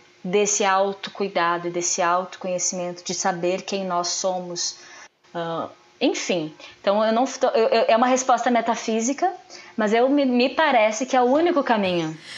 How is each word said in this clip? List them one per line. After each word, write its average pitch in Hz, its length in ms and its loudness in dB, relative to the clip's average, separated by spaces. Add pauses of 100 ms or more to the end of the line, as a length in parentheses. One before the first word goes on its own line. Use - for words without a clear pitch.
(220)
desse 202 420 0
autocuidado 190 1040 0
e - 20 -4
desse 175 320 -2
autoconhecimento, 180 1000 -4
de 190 100 -6
saber 180 480 -2
quem 196 240 -6
nós 175 220 -2
somos. 180 680 -6 (580)
Ah, 165 340 -6 (320)
enfim, 190 520 -2 (280)
então 208 240 0
eu 220 80 2
não 233 140 2
tô, 254 220 -2
eu, 226 200 2
eu, 226 200 2
é 226 80 6
uma 247 100 2
resposta 254 440 2
metafísica, 233 800 0 (460)
mas 214 160 0
eu, 240 160 4
me, 285 160 4
me 247 260 4
parece 269 540 2
que 262 120 0
é 247 40 4
o 247 40 4
único 294 380 4
caminho. 180 540 0 (220)